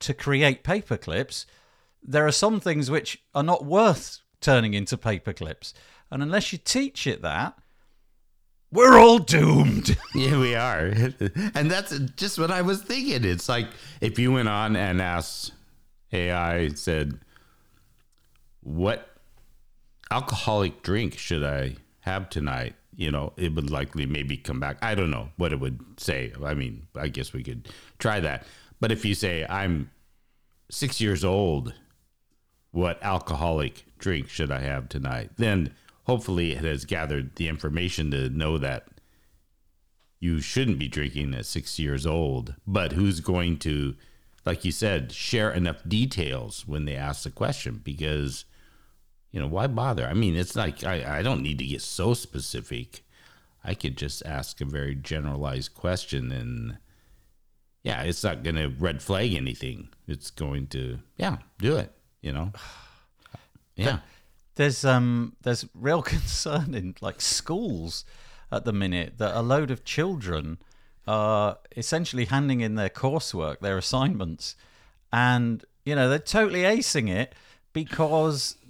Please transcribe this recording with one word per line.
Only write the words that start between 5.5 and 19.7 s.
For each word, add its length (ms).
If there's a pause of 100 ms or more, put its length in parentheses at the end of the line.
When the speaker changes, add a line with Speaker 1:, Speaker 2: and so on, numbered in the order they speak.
Speaker 1:
And 120
unless 300
you 60
teach 480
it 160
that, 360 (1120)
we're 280
all 200
doomed. 800 (100)
<laughs> 80
Speaker 2:
Yeah, 240
we 160
are. 380 (300)
<laughs> 320
And 160
that's 280 (180)
just 220
what 120
I 120
was 200
thinking. 420
It's 240
like 180 (340)
if 180
you 140
went 160
on 280
and 260
asked 500 (600)
A 180
I, 380
said, 500 (1400)
What 480 (1000)